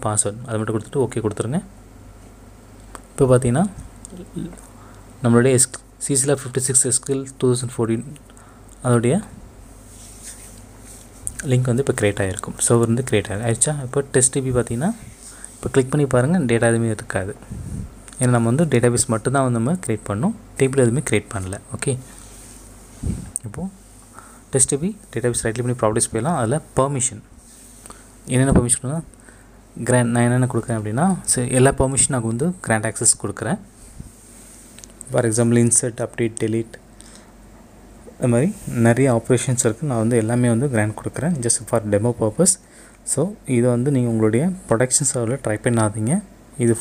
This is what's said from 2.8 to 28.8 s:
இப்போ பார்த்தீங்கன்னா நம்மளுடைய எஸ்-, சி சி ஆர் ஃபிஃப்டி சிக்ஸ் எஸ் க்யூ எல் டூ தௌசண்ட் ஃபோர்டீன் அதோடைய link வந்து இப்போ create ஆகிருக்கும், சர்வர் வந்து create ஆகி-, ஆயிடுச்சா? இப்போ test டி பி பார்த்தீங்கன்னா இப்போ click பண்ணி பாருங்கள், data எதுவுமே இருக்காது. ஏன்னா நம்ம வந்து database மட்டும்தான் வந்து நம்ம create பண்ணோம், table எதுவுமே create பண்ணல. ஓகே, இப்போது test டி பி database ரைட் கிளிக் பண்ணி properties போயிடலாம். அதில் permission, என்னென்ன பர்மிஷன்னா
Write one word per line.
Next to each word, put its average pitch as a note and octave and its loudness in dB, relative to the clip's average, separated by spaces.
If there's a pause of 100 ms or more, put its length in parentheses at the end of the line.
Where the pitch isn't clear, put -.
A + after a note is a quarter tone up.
இப்போ C#3 2
பார்த்தீங்கன்னா B2+ 4 (1600)
நம்மளுடைய A#2+ 6
எஸ்-, - 2 (380)
சி C#3+ 0
சி C#3 2
ஆர் C3+ -6
ஃபிஃப்டி B2+ -6
சிக்ஸ் C3 2
எஸ் - 0
க்யூ C#3 -2
எல் C3+ -6 (140)
டூ C3+ 2
தௌசண்ட் B2 -2
ஃபோர்டீன் A2+ -2 (840)
அதோடைய A#2+ 4 (2250)
link B2+ 2
வந்து B2 2
இப்போ - 0
create G#2 0
ஆகிருக்கும், F#2+ -6
சர்வர் A#2 4
வந்து A#2+ 0
create G#2 0
ஆகி-, G2+ -6
ஆயிடுச்சா? A2+ 0 (140)
இப்போ B2+ -2 (140)
test B2+ 2
டி C#3 0
பி C3 -2
பார்த்தீங்கன்னா A#2+ 0 (640)
இப்போ - -6
click C3 2
பண்ணி D3 2
பாருங்கள், C#3+ 2
data A#2 4
எதுவுமே A2+ 2
இருக்காது. G2 -6 (880)
ஏன்னா B2 4
நம்ம A#2 4
வந்து D3+ 2
database A#2+ 2
மட்டும்தான் B2+ 0
வந்து A#2+ 0
நம்ம B2 0 (120)
create A2 -4
பண்ணோம், B2+ -2 (240)
table C3+ 2
எதுவுமே A#2+ 2
create G#2 0
பண்ணல. G2 -6 (180)
ஓகே, - -4 (1500)
இப்போது D#3 -10 (840)
test C3 2
டி D3 0
பி F#3 -2 (220)
database A#2+ -2
ரைட் A2+ 0
கிளிக் A#2+ -4
பண்ணி B2 -2
properties A2 2
போயிடலாம். C#3+ 0
அதில் A#2+ 0 (200)
permission, C3 -2 (1080)
என்னென்ன C3 2
பர்மிஷன்னா B2 -2 (920)